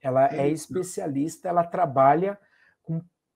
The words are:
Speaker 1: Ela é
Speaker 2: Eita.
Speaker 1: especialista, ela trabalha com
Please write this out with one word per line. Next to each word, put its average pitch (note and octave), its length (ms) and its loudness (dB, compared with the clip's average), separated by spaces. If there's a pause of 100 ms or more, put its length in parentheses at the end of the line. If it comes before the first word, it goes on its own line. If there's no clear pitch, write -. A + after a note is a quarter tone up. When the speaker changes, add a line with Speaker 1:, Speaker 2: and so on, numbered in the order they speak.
Speaker 1:
Ela C3+ 320 2
é C#3 100 -2
Speaker 2:
Eita. D3 120 0
Speaker 1:
especialista, E3 920 -6
ela F3 140 2
trabalha E3+ 720 2 (440)
com D#3+ 200 -8 (340)